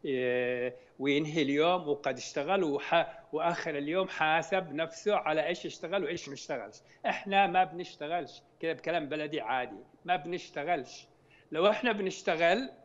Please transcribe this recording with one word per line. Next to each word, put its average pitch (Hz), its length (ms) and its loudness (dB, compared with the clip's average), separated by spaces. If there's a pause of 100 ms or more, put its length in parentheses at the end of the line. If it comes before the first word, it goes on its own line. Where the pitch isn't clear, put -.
ي-، 123 640 0 (280)
وينهي 147 420 2
اليوم 151 480 4
وقد 139 280 0
اشتغل 160 460 0
وح-، 156 720 0
وآخر 160 440 -2
اليوم 160 300 -2
حاسب 160 680 0
نفسه 165 420 -2
على 156 300 2
إيش 175 200 -4
اشتغل 180 380 -4
وإيش 165 240 -4
ما 139 60 -10
اشتغلش. 120 480 -10 (240)
إحنا 196 420 2
ما 180 160 4
بنشتغلش، 175 800 -6 (180)
كده 160 140 -2
بكلام 160 360 -2
بلدي 151 320 -2
عادي، 120 380 -2 (260)
ما 175 100 2
بنشتغلش. 165 920 -4 (440)
لو 170 180 6
إحنا 220 220 2
بنشتغل 190 760 2 (160)